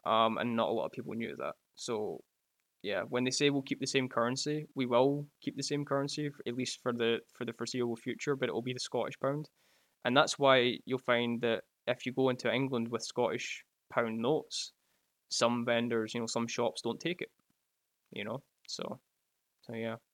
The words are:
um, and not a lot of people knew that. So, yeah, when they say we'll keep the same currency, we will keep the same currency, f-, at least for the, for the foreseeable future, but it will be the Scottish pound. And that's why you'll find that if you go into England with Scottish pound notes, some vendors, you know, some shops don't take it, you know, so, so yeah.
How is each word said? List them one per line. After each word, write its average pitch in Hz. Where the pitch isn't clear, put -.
um, 113
and 120
not 110
a 78
lot 90
of -
people -
knew 110
that. 67
So, 107
yeah, 98
when 123
they 127
say 143
we'll 139
keep -
the 135
same 131
currency, 131
we 135
will 135
keep -
the 139
same 143
currency, 143
f-, 143
at 120
least 127
for 127
the, 117
for 123
the 117
foreseeable 120
future, 135
but 127
it -
will 110
be 123
the 127
Scottish -
pound. 143
And 123
that's -
why 131
you'll 127
find 120
that 117
if 127
you 127
go 131
into 127
England 123
with 117
Scottish -
pound 113
notes, -
some 117
vendors, 117
you 120
know, 113
some 117
shops 117
don't 117
take 175
it, -
you 101
know, 117
so, -
so -
yeah. 113